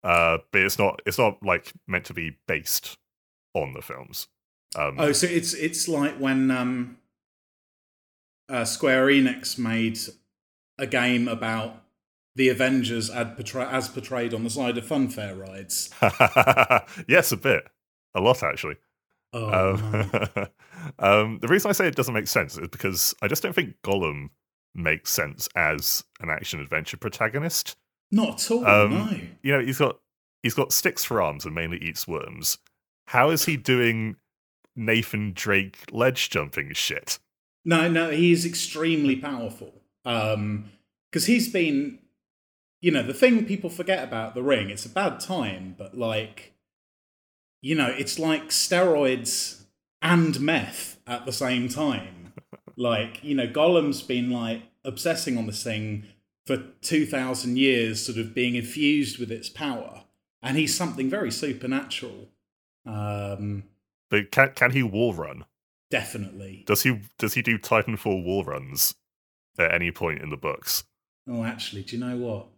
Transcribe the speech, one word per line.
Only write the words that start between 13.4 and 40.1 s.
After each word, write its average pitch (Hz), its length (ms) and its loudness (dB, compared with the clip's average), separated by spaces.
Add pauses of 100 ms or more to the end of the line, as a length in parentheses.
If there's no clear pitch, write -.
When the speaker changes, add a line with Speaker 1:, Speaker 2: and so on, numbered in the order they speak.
Speaker 2:
as 131 180 -2
portrayed 120 460 -4
on 110 100 -2
the 117 60 -2
side 120 260 0
of 113 80 -6
Funfair 110 540 -2
rides. 95 520 -8 (100)
Speaker 1:
<laughs> 127 1080 6
Yes, 156 240 6
a 107 40 0
bit. 113 300 0 (480)
A 92 60 0
lot, 120 220 4
actually. 76 340 -4 (560)
Speaker 2:
Oh, 98 420 2
Speaker 1:
Um, 107 180 -2
Speaker 2:
man. 104 560 -2 (260)
Speaker 1:
<laughs> 160 240 -14
um, 107 420 6
the 117 80 -2
reason 196 200 0
I 208 40 2
say 190 140 2
it 147 100 0
doesn't 123 180 0
make 107 140 0
sense 87 300 -2
is 82 100 -8
because - 540 -2
I 104 60 0
just 156 140 -2
don't 190 120 -4
think 151 300 -2
Gollum 78 460 -2 (440)
makes 80 380 -2
sense - 420 -4
as 78 500 0 (160)
an 85 100 -8
action-adventure 78 680 -6
protagonist. 123 800 -4 (340)
Speaker 2:
Not 220 340 0
at - 60 -4
all, 240 160 2
Speaker 1:
Um, 104 240 8
Speaker 2:
no. 123 300 -2 (220)
Speaker 1:
you 139 100 0
know, 139 80 4
he's 127 180 -4
got, 139 200 2 (440)
he's - 120 0
got 135 180 2
sticks - 320 0
for 110 180 0
arms 73 240 -2
and 78 80 -8
mainly 82 240 -4
eats - 300 -8
worms. 78 500 -4 (480)
How 131 240 4
is 160 140 0
he 156 120 0
doing 113 600 0 (600)
Nathan 110 580 0
Drake 98 440 0 (140)
ledge 127 380 2
jumping 73 440 -4
shit? - 440 -4 (460)
Speaker 2:
No, 170 240 2
no, 165 220 2
he's 170 340 4
extremely 156 720 0
powerful. 120 640 -10 (220)
Um, 107 680 -2 (420)